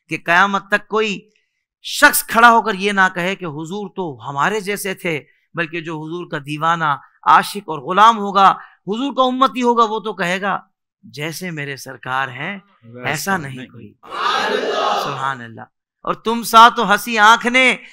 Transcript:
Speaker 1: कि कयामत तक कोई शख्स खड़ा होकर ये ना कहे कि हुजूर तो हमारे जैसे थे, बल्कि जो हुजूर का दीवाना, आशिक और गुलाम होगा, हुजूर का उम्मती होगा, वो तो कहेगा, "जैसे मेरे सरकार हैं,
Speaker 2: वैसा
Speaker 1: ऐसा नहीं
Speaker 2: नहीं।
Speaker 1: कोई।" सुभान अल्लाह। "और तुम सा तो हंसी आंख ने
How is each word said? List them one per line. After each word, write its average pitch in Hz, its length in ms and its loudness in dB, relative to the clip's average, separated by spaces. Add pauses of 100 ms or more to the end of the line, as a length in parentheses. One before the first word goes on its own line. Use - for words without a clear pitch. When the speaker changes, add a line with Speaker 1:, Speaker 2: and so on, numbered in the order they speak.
(100)
Speaker 1:
कि 160 80 -6
कयामत 196 520 2
तक 202 160 0
कोई 214 240 -2 (760)
शख्स - 380 2
खड़ा 233 260 6
होकर 220 280 4
ये 202 160 -2
ना 190 160 4
कहे 180 280 -2
कि 185 80 -14
हुजूर 165 520 -8
तो 180 160 -6 (100)
हमारे 143 380 -2
जैसे 196 340 -6
थे, 170 240 -4 (360)
बल्कि 165 260 -6
जो 160 180 -10
हुजूर 160 340 -10
का 160 60 -6
दीवाना, 151 640 -2 (280)
आशिक 185 400 2
और 151 120 -8
गुलाम 196 360 4
होगा, 196 320 2 (400)
हुजूर 240 260 -4
का 262 80 0
उम्मती 254 380 0
होगा, 240 240 4
वो 214 160 -4
तो 208 120 -8
कहेगा, 190 400 -4 (520)
"जैसे 151 460 -10
मेरे 143 260 -8
सरकार 131 540 -6
हैं, 165 320 -10 (220)
Speaker 2:
वैसा 123 260 -10
Speaker 1:
ऐसा 185 260 -2
नहीं 139 200 -8
Speaker 2:
नहीं। 127 120 -14
Speaker 1:
कोई।" - 260 -20 (1080)
सुभान 135 380 -6
अल्लाह। 117 260 -16 (380)
"और 180 100 -4
तुम 226 280 -4
सा 226 280 8
तो 226 140 -2
हंसी 208 320 -2
आंख 220 300 4
ने 247 320 2 (140)